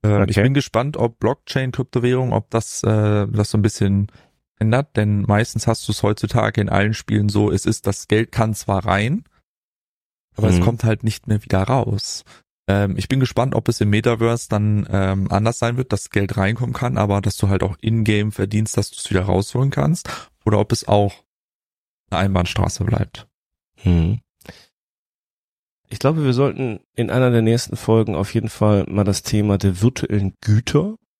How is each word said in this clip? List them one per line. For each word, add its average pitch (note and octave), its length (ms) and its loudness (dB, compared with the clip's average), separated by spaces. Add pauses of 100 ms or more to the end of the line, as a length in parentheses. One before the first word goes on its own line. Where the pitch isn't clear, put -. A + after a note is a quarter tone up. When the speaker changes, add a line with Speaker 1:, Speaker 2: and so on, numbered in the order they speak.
Speaker 1:
Ähm, G#2 260 4
ich G2+ 100 0
Speaker 2:
Okay. G2+ 60 4
Speaker 1:
bin C3+ 100 2
gespannt, C3+ 420 -2
ob A#2 220 -2
Blockchain, C3 540 -2
Kryptowährung, B2 600 -2
ob G#2+ 180 -2
das, - 320 -4
äh, G#2 460 2
das G#2 220 0
so G#2+ 80 0
ein G#2 40 2
bisschen G2+ 480 0 (480)
ändert, A#2 380 0
denn G#2 260 2
meistens G#2 440 0
hast A2+ 220 -2
du's - 140 -4
heutzutage G#2+ 600 0
in G2+ 80 -2
allen G#2 240 2
Spielen G#2+ 340 0
so, G#2 220 2
es - 160 -2
ist, A2 200 -2
das - 220 -6
Geld A2+ 240 0
kann A2 220 0
zwar G2 320 -4
rein, A2 380 -2 (1120)
aber G#2+ 120 8
es F2+ 100 6
Speaker 2:
Mhm. F2 40 4
Speaker 1:
kommt A#2 220 2
halt A2 200 0
nicht - 220 -4
mehr G#2+ 180 0
wieder F#2+ 180 2
raus. G#2+ 640 -2 (420)
Ähm, G2 300 2
ich - 120 -4
bin C3+ 120 2
gespannt, B2+ 340 0
ob - 140 0
es A#2+ 140 -2
im G#2 80 2
Metaverse A2+ 580 0
dann, G#2 420 0
ähm, G2 400 0
anders A2 280 0
sein A#2+ 180 -2
wird, B2+ 160 -4
dass - 180 -6
Geld G2+ 280 -2
reinkommen A2+ 360 -2
kann, B2 220 -4
aber G2+ 240 0
dass G#2 160 -2
du G2+ 120 2
halt G2 140 2
auch - 180 -2
in-game G#2+ 520 0
verdienst, G#2+ 460 -2
dass G#2 120 -2
du's - 200 -12
wieder F2+ 140 0
rausholen G2+ 460 0
kannst, D3+ 380 -2 (380)
oder G#2+ 140 2
ob G#2+ 120 0
es - 160 -4
auch G2+ 360 0 (880)
eine E2 100 -2
Einbahnstraße F#2+ 640 -2
bleibt. - 420 -4 (580)
Speaker 2:
Mhm. F2 360 2 (1700)
Ich A2+ 80 -12
glaube, D3+ 260 0
wir C3 80 2
sollten B2 480 -2 (160)
in A#2 140 -2
einer B2+ 200 2
der A#2 120 4
nächsten A2+ 340 0
Folgen A2 380 0
auf F#2+ 200 -4
jeden A2 140 -2
Fall G#2 400 2
mal G2 160 0
das G2 180 -2
Thema G#2 360 0
der F#2+ 240 0
virtuellen G#2 580 -2
Güter D3 560 0 (240)